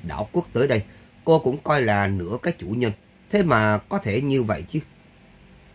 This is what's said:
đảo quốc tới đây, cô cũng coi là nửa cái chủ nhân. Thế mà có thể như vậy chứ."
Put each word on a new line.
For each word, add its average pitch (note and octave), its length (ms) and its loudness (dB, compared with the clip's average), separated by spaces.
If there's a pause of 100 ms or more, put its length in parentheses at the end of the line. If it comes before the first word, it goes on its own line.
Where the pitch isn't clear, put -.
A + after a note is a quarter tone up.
đảo F2 300 -8
quốc F3 200 -2
tới C3+ 160 0
đây, A2+ 140 0 (420)
cô D#3+ 140 6
cũng C3+ 200 -2
coi D3 240 0
là G#2 240 2
nửa G2 360 -4
cái F3 160 -2
chủ E2+ 80 -12
nhân. A2+ 260 -2 (380)
Thế G3+ 120 2
mà G#2+ 360 4
có G3+ 200 -6
thể A2 220 -2
như C3+ 220 0
vậy F2+ 300 -4
chứ." D#3 60 -4 (960)